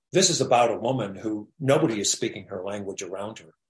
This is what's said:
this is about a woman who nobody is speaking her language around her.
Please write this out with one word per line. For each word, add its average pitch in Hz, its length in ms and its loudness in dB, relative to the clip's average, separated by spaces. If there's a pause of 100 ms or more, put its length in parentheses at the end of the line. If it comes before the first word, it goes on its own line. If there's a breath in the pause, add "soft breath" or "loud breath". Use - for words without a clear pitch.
(120)
this 175 180 4
is 160 100 0
about 120 300 6
a 98 80 -2
woman 110 380 -2
who 107 320 -6 (100)
nobody 135 420 2
is 98 120 0
speaking 107 340 -4
her 95 160 -10
language 98 400 -8
around 98 380 -10
her. - 140 -20 (160)